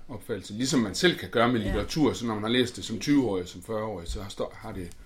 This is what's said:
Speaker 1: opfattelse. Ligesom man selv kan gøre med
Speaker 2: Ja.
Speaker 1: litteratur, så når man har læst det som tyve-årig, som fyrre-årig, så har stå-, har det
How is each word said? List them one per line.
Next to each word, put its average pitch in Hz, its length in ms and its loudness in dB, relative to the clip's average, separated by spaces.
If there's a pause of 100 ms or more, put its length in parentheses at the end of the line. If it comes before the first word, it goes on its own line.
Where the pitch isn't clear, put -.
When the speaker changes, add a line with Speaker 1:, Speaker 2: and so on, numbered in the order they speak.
Speaker 1:
opfattelse. 104 440 -8
Ligesom 127 280 2
man 101 140 0
selv 175 240 4
kan - 120 -8
gøre 120 220 4
med 117 80 4
Speaker 2:
Ja. 101 60 0
Speaker 1:
litteratur, 101 460 2
så 120 140 -4
når 110 80 0
man 104 80 -4
har 110 80 -2
læst 123 260 4
det 95 80 -8
som 110 160 -6
tyve-årig, 110 480 2
som 90 140 -14
fyrre-årig, 107 460 -4
så 104 140 -4
har 101 60 -8
stå-, - 260 -8
har 110 180 -12
det 90 180 -8 (160)